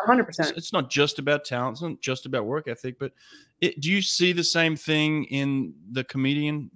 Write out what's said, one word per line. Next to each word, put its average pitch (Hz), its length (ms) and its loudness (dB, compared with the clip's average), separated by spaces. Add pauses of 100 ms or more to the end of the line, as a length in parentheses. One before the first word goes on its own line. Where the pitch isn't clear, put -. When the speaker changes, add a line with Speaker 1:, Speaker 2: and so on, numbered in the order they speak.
Speaker 1:
A 208 40 0
hundred 240 180 6
percent. 160 260 -2
Speaker 2:
It's, - 80 -8
it's - 140 -10
not 151 160 0
just 143 300 2
about 147 260 0
talent. 123 300 -2
It's 143 80 -10
not 165 180 -8
just 131 240 -4
about 131 220 -2
work 143 220 -4
ethic, 127 300 -8
but 135 140 -8 (480)
it, - 200 0
do 151 100 0
you 196 100 4
see 180 320 2
the 170 120 2
same 165 320 2
thing 151 480 2
in 135 500 -2 (180)
the 127 120 -2
comedian 143 720 0